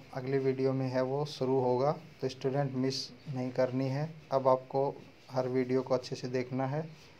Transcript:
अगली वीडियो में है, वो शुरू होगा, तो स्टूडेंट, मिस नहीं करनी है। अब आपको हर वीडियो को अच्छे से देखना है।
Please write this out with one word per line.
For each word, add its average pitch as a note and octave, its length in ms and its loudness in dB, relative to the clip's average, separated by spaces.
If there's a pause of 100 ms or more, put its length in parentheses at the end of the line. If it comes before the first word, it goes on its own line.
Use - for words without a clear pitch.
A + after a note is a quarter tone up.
(140)
अगली C3+ 260 0
वीडियो C3 340 2
में C3 140 0
है, B2+ 160 2
वो C3+ 220 0
शुरू C3+ 340 0
होगा, B2+ 320 4 (300)
तो C3+ 80 -2
स्टूडेंट, C3+ 460 -2
मिस C3 340 -2 (260)
नहीं B2+ 160 -4
करनी B2+ 360 2
है। C#3+ 220 -2 (220)
अब C3+ 160 2
आपको C3+ 420 2 (420)
हर C3 160 0
वीडियो B2+ 340 2
को B2+ 120 -2
अच्छे B2+ 220 -2
से C3 120 -6
देखना B2+ 400 -2
है। D3 140 -2 (380)